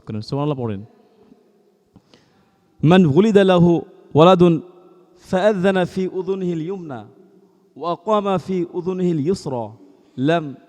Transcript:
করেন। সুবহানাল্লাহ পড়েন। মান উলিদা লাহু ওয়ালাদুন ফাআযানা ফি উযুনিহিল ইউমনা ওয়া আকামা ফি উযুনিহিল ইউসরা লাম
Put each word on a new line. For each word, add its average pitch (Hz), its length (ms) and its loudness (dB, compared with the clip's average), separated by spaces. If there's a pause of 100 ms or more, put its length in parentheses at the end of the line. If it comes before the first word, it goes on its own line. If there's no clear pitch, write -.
করেন। 107 160 -8
সুবহানাল্লাহ 139 380 -6
পড়েন। 107 260 -8 (2000)
মান 180 220 6
উলিদা 196 380 4
লাহু 175 380 4 (340)
ওয়ালাদুন 170 460 6 (680)
ফাআযানা 190 560 0
ফি 185 220 -6
উযুনিহিল 180 540 -6
ইউমনা 156 440 -12 (720)
ওয়া 160 140 -8
আকামা 202 460 -2
ফি 180 360 -4
উযুনিহিল 180 460 -2
ইউসরা 135 500 -4 (480)
লাম 147 380 -2 (140)